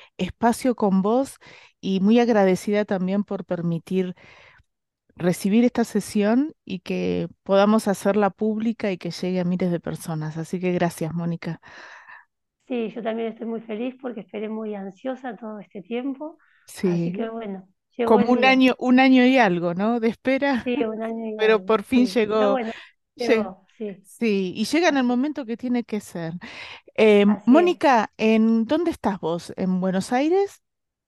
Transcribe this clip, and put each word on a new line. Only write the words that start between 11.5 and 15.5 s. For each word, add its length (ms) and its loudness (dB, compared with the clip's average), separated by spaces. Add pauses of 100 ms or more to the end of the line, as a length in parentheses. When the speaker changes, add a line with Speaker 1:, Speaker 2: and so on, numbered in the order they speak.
Speaker 2:
Sí, 260 -6
yo 80 -12
también 280 -6
estoy 180 -12
muy 140 -8
feliz 400 -8
porque 180 -12
esperé 300 -10
muy 260 -8
ansiosa 640 -12
todo 220 -14